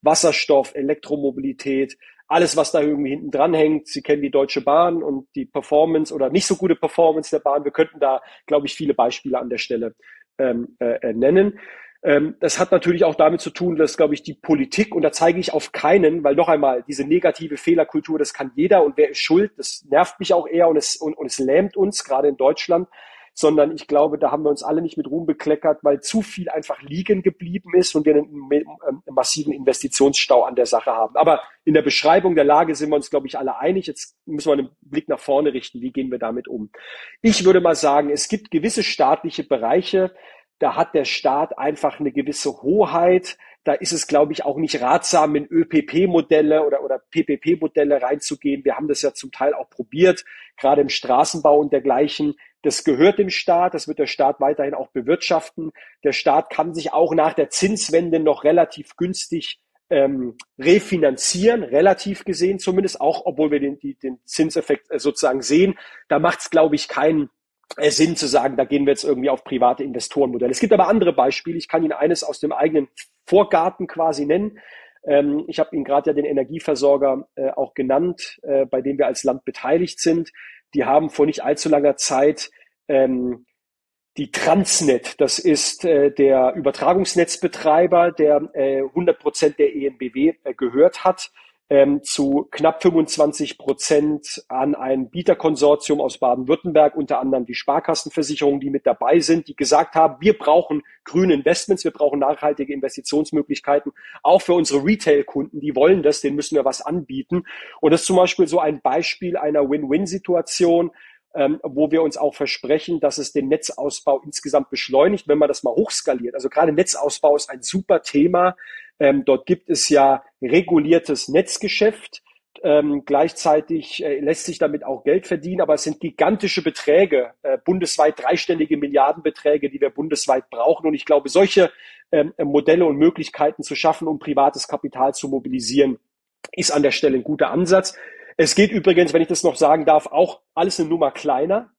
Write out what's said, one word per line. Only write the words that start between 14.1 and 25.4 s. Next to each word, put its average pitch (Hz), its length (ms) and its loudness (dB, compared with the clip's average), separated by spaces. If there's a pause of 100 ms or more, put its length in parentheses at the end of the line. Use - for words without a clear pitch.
ich, 147 100 -8
die 151 100 -14
Politik, 156 600 -2
und 165 100 -2
da 151 100 0
zeige 170 260 2
ich - 140 -6
auf - 180 -4
keinen, 165 540 2
weil 139 100 2
noch 165 140 2
einmal, 139 360 2
diese 139 200 -6
negative 160 500 0
Fehlerkultur, 156 640 -2
das 147 140 -4
kann 135 220 -10
jeder 175 280 4
und 143 140 0
wer 147 140 2
ist - 80 -10
schuld, 190 360 0
das - 340 -14
nervt 151 300 2
mich 190 140 0
auch 175 140 0
eher 170 200 2
und 160 80 2
es, - 220 -2
und, 160 160 -8
und 147 140 -10
es - 120 -10
lähmt 151 380 0
uns, 202 260 -2
gerade 139 240 0
in 139 80 0
Deutschland, 156 540 0 (460)
sondern 151 360 2
ich - 160 -14
glaube, 147 320 2
da 135 120 0
haben 147 120 -4
wir 147 60 0
uns 147 120 -2
alle 151 200 -4
nicht 170 160 -8
mit 151 100 -6
Ruhm 160 180 -6
bekleckert, 151 560 -2